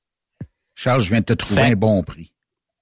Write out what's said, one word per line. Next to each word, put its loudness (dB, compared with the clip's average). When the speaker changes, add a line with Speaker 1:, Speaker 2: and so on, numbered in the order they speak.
Speaker 1:
Charles, 0
je -2
viens 2
de -2
te 0
trouver 0
Speaker 2:
Fait 4
Speaker 1:
un 2
bon 2
prix. -16